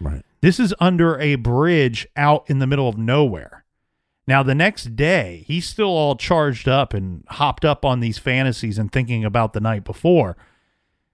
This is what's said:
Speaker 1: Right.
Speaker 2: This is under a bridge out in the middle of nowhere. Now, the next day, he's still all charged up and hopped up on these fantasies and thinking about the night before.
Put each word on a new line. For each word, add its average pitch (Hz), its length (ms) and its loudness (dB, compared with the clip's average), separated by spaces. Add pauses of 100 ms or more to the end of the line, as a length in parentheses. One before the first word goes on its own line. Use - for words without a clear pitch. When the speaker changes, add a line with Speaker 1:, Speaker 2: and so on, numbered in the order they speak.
Speaker 1:
Right. 73 220 -6 (180)
Speaker 2:
This 175 180 4
is 208 200 2
under 170 400 2
a 147 160 0
bridge 131 720 0 (100)
out 147 320 2
in 139 100 0
the 131 80 0
middle 135 220 0
of 107 80 -4
nowhere. 113 640 0 (640)
Now, 135 160 2
the 131 140 0
next 156 400 -2
day, 117 520 0
he's 170 200 -6
still 208 220 -2
all 151 260 0
charged 147 520 -2
up 131 260 0
and 95 340 -8
hopped 143 380 -2
up 147 180 0
on 127 160 0
these 117 180 -2
fantasies 123 600 -2
and 107 140 -4
thinking 117 340 -2
about 110 280 0
the 113 60 -4
night 107 240 -2
before. 143 540 0 (760)